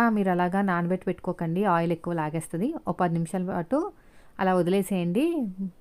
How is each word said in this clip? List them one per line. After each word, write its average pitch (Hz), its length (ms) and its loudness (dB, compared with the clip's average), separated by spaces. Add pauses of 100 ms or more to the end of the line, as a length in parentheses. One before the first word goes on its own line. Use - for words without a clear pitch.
మీరు 202 220 2
అలాగా 180 300 2
నానబెట్టి 180 440 0
పెట్టుకోకండి, 180 580 -2
ఆయిల్ 170 280 2
ఎక్కువ 170 220 -4
లాగేస్తది, 165 600 -2 (140)
ఓ 185 40 0
పది 175 220 0
నిమిషాల 170 320 -2
పాటు 190 460 -2 (480)
అలా 185 140 2
వదిలేసేయండి, 196 960 0 (340)